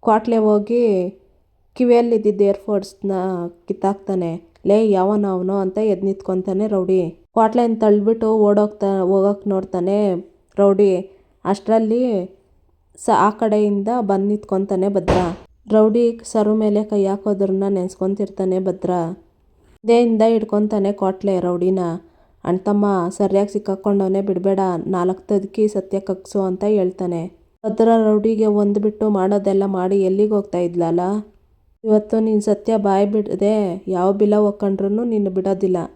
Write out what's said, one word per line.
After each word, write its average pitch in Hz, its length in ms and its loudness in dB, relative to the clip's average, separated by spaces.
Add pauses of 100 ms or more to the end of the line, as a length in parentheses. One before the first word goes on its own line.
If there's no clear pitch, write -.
ಕ್ವಾಟ್ಲೆ 233 340 2
ಹೋಗಿ 214 460 2 (920)
ಕಿವಿಯಲ್ಲಿದ್ದಿದ್ದ 233 680 2
ಏರ್‌ಫೋಡ್ಸ್‌ನ 196 680 -2 (560)
ಕಿತ್ತಾಕ್ತಾನೆ. 185 760 -4 (260)
"ಲೇ, 214 220 4
ಯಾವನ 202 360 2
ಅವನು?" 185 280 -2
ಅಂತ 190 240 -2
ಎದ್ದು 202 280 -2
ನಿಂತ್ಕೊಂತಾನೆ 190 640 -4
ರೌಡಿ. 190 340 0 (320)
ಕ್ವಾಟ್ಲೆನ್ 226 480 0
ತಳ್ಳಿಬಿಟ್ಟು 220 560 2
ಓಡೋಗ್ತಾ-, 208 680 2
ಹೋಗಕ್ 196 400 0
ನೋಡ್ತಾನೆ 190 500 -2 (600)
ರೌಡಿ. 196 340 4 (540)
ಅಷ್ಟ್ರಲ್ಲಿ 220 580 0 (960)
ಸ-, - 160 -6
ಆ 202 140 4
ಕಡೆಯಿಂದ 214 580 0 (120)
ಬಂದ್ 196 280 0
ನಿಂತ್ಕೊಂತಾನೆ 196 600 -2
ಭದ್ರ. 180 280 0 (540)
ರೌಡಿ 226 520 2
ಸರು 214 320 0
ಮೇಲೆ 214 280 0
ಕೈ 208 220 0
ಹಾಕೋದ್ರನ್ನ 196 640 -2
ನೆನ್ಸ್ಕೊಂತಿರ್ತಾನೆ 190 880 -4
ಭದ್ರ. 185 300 -4 (1000)
ದೇಯಿಂದ 233 400 4
ಹಿಡ್ಕೊಂತಾನೆ 214 640 0
ಕ್ವಾಟ್ಲೆ 190 480 -2
ರೌಡಿನ. 180 400 0 (640)
"ಅಣ್ತಮ್ಮ, 202 420 0 (240)
ಸರಿಯಾಗ್ 196 400 0
ಸಿಕ್ಕಾಕೊಂಡವ್ನೆ, 196 720 -2
ಬಿಡ್ಬೇಡ, 196 380 -2 (280)
ನಾಲ್ಕ್ 185 400 -2
ತದ್ಕಿ 208 400 0
ಸತ್ಯ 196 320 -4
ಕಕ್ಸು" 196 420 -6
ಅಂತ 185 220 -4
ಹೇಳ್ತಾನೆ. 185 580 -2 (420)
ಭದ್ರ 220 260 2 (160)
ರೌಡಿಗೆ 214 400 2
ಒಂದ್ 208 340 2
ಬಿಟ್ಟು 214 300 -2
ಮಾಡೋದೆಲ್ಲ 196 560 0
ಮಾಡಿ 190 360 0
ಎಲ್ಲಿಗ್ 196 300 2
ಹೋಗ್ತಾ 196 260 -2
ಇದ್ಲಲ್ಲ? 175 420 0 (840)
ಇವತ್ತು 214 360 2
ನೀನ್ 220 220 2
ಸತ್ಯ 214 360 0
ಬಾಯ್ 202 300 2
ಬಿಡದೆ 202 800 -2
ಯಾವ 185 260 0
ಬಿಲ 208 200 2
ಒಕ್ಕಂಡ್ರುನು 202 680 0
ನಿನ್ನ 214 260 -2
ಬಿಡೋದಿಲ್ಲ. 185 480 -2 (180)